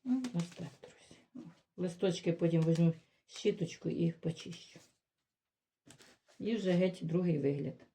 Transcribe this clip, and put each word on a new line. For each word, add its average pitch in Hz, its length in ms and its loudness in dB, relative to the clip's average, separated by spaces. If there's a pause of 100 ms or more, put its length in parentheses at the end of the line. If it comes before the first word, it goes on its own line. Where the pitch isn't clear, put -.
(120)
Ну, 262 120 0 (100)
ось 170 160 -2
так, - 200 -12 (120)
друзі. - 400 -20 (560)
Листочки 180 560 0
потім 165 280 2
візьму 165 320 4 (340)
щіточку - 640 -4
і 165 60 -2
їх 165 260 0
почищу. - 580 -8 (1600)
І 214 160 -2
вже 190 160 0
геть 180 300 2
другий 170 380 2
вигляд. 139 560 -2